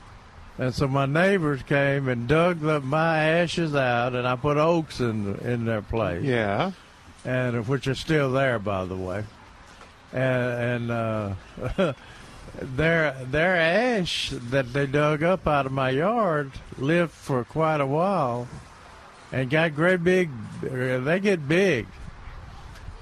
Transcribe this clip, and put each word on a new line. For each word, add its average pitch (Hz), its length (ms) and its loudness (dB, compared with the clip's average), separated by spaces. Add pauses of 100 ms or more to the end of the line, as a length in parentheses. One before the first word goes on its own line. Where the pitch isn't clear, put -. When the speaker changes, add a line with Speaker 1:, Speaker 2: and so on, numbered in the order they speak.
(580)
Speaker 1:
And 127 140 -2
so 143 140 0
my 139 180 2
neighbors 156 580 2
came 139 440 2
and 120 200 -2
dug 165 340 2
the, 151 180 0
my 156 400 0
ashes 160 560 0
out, 123 400 2
and 123 120 -2
I 127 80 0
put 143 220 0
oaks 160 420 2
in, 107 400 -2
in 120 260 -2
their 110 180 -2
place. 98 400 -2
Speaker 2:
Yeah. 123 480 0 (520)
Speaker 1:
And, 123 440 -2
which 135 200 -2
are 135 80 0
still 143 360 0
there, 131 260 2
by 98 280 -2
the 92 100 -6
way. 92 280 -6 (920)
And, 123 760 -2
and, - 20 -2
uh, 113 1000 -2 (300)
<laughs> - 380 -16
their, 151 540 2 (140)
their 165 260 2
ash 185 760 2 (180)
that 127 240 0
they 143 140 2
dug 147 340 2
up 170 260 2
out 143 200 2
of 131 40 -4
my 131 200 0
yard 156 600 0 (280)
lived 160 320 2
for - 320 -2
quite 156 380 0
a 139 40 2
while 139 600 0 (840)
and 127 200 -2
got 156 240 2
great 175 280 2
big, 180 260 4 (340)
uh, 127 380 0
they 156 180 2
get 190 280 2
big. 160 380 2 (1160)